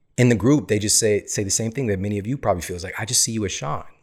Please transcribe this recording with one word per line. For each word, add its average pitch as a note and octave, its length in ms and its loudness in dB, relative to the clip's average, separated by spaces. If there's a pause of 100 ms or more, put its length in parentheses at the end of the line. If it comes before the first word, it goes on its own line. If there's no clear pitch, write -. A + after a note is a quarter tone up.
(160)
in B2 120 6
the A#2+ 60 6
group, A2+ 340 4
they G#2+ 100 2
just G2+ 200 2
say, G#2 280 2
say - 160 -4
the G2 80 -4
same A2+ 220 -2
thing C3+ 140 -4
that G2+ 120 0
many G#2 200 -2
of G2 80 -6
you C3 100 -2
probably F#2+ 260 -2
feel. F2+ 140 -8
It's F2 80 -10
like, - 140 -10
"I G#2+ 60 -6
just A#2 180 0
see A#2 100 -2
you A2 120 -2
as F#2 80 -4
Sean. C#3+ 320 -6 (180)